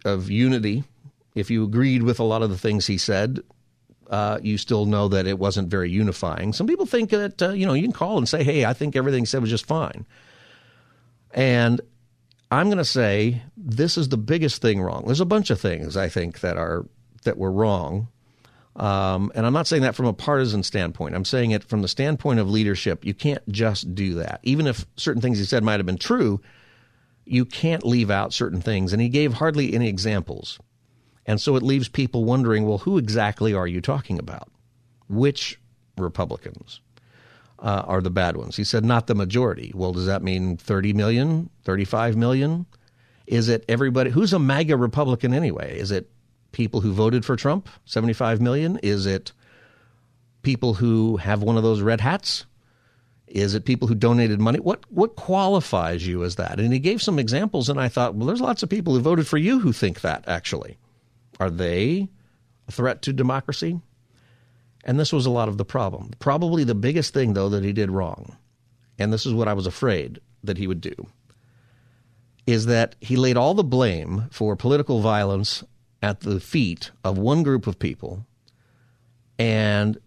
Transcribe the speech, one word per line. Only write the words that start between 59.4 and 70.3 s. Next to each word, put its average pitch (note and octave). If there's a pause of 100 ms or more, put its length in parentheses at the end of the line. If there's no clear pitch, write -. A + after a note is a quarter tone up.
who D#3
think F#2+
that, D#2
actually." - (640)
Are F#2
they F#2+ (600)
a -
threat B2
to C3+
democracy? C3+ (1040)
And C3
this D3
was C3+
a B2+
lot A#2
of G2+
the G#2
problem. G#2+
Probably E3
the A#2
biggest C#3
thing, B2
though, G2
that G2+
he G2+
did G2+
wrong, - (640)
and G#2
this A2
is C3
what A2+
I G#2
was F#2+
afraid F2 (240)